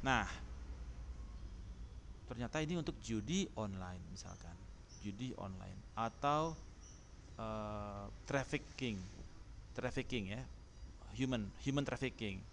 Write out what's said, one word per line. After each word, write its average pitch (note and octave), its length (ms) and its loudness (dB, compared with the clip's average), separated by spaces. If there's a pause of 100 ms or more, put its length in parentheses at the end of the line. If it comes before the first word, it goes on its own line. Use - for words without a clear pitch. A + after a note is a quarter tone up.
Nah, A#2+ 160 10 (2000)
ternyata A#2+ 320 2
ini E3+ 160 4
untuk D#3+ 240 2
judi A#2 460 4 (100)
online F#2 540 0
misalkan, F2+ 420 -8 (480)
judi G#2 320 -2
online F#2+ 640 -4
atau, D3 580 4 (800)
eh, G#2+ 720 -2 (180)
trafficking, C3 760 2 (760)
trafficking A#2+ 560 2
ya, A#2 100 0 (760)
human, B2+ 260 6 (220)
human C#3 180 6
trafficking. A#2 560 2 (140)